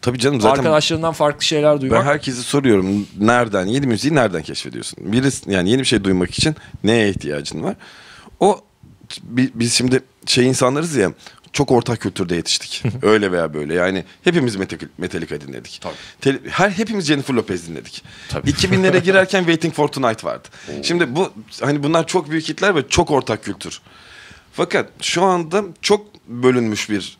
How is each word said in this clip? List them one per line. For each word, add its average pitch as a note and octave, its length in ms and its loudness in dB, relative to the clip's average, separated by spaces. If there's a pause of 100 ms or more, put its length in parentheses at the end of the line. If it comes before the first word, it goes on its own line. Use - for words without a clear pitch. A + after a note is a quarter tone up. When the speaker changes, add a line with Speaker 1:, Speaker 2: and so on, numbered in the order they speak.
Speaker 1:
Tabii B2 160 -2
canım, B2+ 220 2
zaten C3 180 4
Speaker 2:
Arkadaşlarından D#3+ 540 0
farklı D3 320 -2
şeyler D3+ 360 2
duymak. C3 200 2
Speaker 1:
ben - 40 0
herkese C3+ 380 -2
soruyorum, G#2 640 2 (120)
nereden, G#2+ 480 2
yeni C3+ 200 0
müziği B2 280 0
nereden G2+ 280 2
keşfediyorsun? C2+ 720 -10
Birisi, B2+ 380 0
yani F#2+ 200 2
yeni C3 100 4
bir B2+ 60 -2
şey G2+ 180 2
duymak F#2 340 0
için - 180 0 (280)
neye G#2+ 260 4
ihtiyacın D2 520 -6
var? - 120 -6 (640)
O, F#3+ 200 4 (600)
bi-, B2+ 320 0
biz A#2 200 0
şimdi B2+ 260 2 (260)
şey B2 200 4
insanlarız C3+ 500 0
ya, F#2 160 2 (400)
çok C#3 200 0
ortak A#2 280 2
kültürde F2 360 -4
yetiştik. - 460 -6 (120)
Speaker 2:
<laughs> - 80 -10
Speaker 1:
Öyle G2+ 300 4
veya D#2+ 220 0
böyle. D2+ 200 -4
Yani F2+ 300 0 (200)
hepimiz C#3 320 2
Metal-, F2 320 -8 (100)
Metallica E2 420 -8
dinledik. C2 420 -16
Speaker 2:
Tabii. D#2+ 120 -10 (260)
Speaker 1:
Tel-, - 300 -2
her, F#3+ 200 2
hepimiz G3 360 -4
Jennifer C#3 280 0
Lopez F#2 340 -2
dinledik. D2 340 -14 (260)
Speaker 2:
Tabii. - 220 -4
Speaker 1:
İki F#3 220 0
binlere F#3 260 4
Speaker 2:
<laughs> E3+ 60 0
Speaker 1:
girerken F#3+ 360 4
Waiting E3 340 0
for D3 140 2
Tonight B2 360 -2
vardı. C2+ 240 -8 (200)
Speaker 2:
Oo. D3 140 -10
Speaker 1:
Şimdi E3 340 0
bu, F3+ 160 0 (280)
hani C#3+ 220 0
bunlar D#3+ 240 0
çok D#3+ 240 -2
büyük D#3+ 180 -4
hitler F3+ 280 0
ve C3+ 120 -2
çok E3+ 220 2
ortak B2 340 0
kültür. F#2+ 360 -10 (720)
Fakat E3 360 -2 (120)
şu - 240 -2
anda F3+ 380 0 (200)
çok G#3 240 0 (220)
bölünmüş A#2+ 640 0
bir G2+ 300 -4